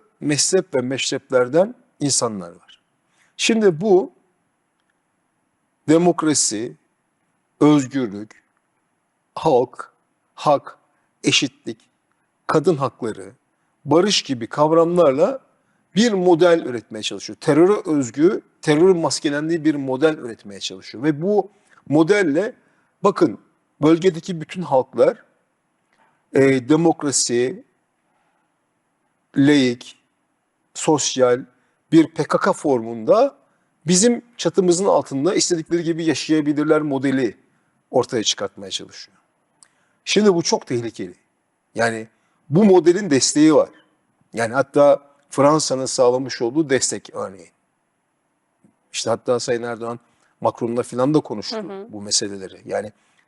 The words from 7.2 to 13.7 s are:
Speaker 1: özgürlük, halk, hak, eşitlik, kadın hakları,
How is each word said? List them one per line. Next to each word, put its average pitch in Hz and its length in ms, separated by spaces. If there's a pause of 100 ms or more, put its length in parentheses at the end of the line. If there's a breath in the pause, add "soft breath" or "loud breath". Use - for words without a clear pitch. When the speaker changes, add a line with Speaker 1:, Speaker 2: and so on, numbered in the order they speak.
Speaker 1:
özgürlük, 127 840 (920)
halk, - 580 (420)
hak, - 440 (460)
eşitlik, - 540 (680)
kadın 160 300
hakları, 107 560 (520)